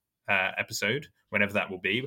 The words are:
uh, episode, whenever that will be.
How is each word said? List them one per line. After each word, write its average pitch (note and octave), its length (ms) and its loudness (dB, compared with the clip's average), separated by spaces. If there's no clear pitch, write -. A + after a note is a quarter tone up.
uh, F#2+ 280 2
episode, G#2+ 500 -2
whenever G2+ 240 2
that G2 160 0
will F#2 100 -8
be. G#2+ 280 0